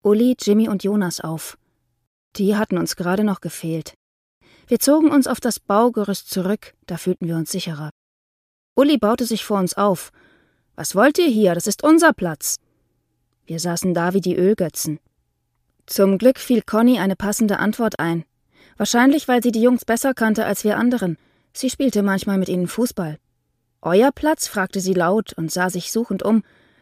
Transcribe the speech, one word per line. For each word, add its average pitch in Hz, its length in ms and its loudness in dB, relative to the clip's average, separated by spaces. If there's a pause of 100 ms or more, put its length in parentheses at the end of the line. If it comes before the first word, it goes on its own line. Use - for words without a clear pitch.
Uli, 220 380 2
Jimmy 214 280 2
und 196 140 -4
Jonas 196 380 -2
auf. 160 360 -10 (800)
Die 202 220 0
hatten 214 200 -2
uns 170 200 -4
gerade 185 260 -2
noch 208 180 -2
gefehlt. 160 540 -10 (720)
Wir 233 140 0
zogen 311 320 4
uns 277 160 4
auf 254 100 -2
das - 220 -4
Baugerüst 208 680 0
zurück, 190 460 -4 (120)
da 170 100 -8
fühlten 180 320 -4
wir 165 80 -4
uns 160 160 -4
sicherer. 156 380 -8 (840)
Uli 285 240 4
baute 233 260 0
sich 220 200 -4
vor 202 160 -2
uns 180 140 -2
auf. 202 360 0 (640)
„Was - 220 -10
wollt 262 240 4
ihr 339 80 2
hier? 214 260 4
Das 175 140 -4
ist - 160 -2
unser 320 280 6
Platz.“ - 440 -6 (920)
Wir 165 140 -8
saßen 175 340 -2
da 175 200 0
wie 196 60 2
die 180 140 -2
Ölgötzen. 175 640 0 (880)
Zum 196 320 2
Glück 254 220 4
fiel 233 220 0
Conny 233 360 2
eine 190 160 -2
passende 208 460 -2
Antwort 220 400 -2
ein. 165 240 -2 (540)
Wahrscheinlich, 254 500 2
weil 247 160 2
sie 240 80 2
die 220 100 0
Jungs 247 220 4
besser 247 280 0
kannte 220 320 0
als - 200 -4
wir 208 120 0
anderen. 226 420 0 (340)
Sie 262 180 -6
spielte 233 320 0
manchmal 196 340 -2
mit 185 120 0
ihnen 180 180 -2
Fußball. 175 540 -6 (600)
„Euer 214 300 4
Platz?“, - 380 -2
fragte 190 320 -6
sie 185 140 0
laut 185 400 0
und 160 180 -6
sah 185 180 -2
sich 180 220 -8
suchend 226 320 -4
um. 214 180 2 (400)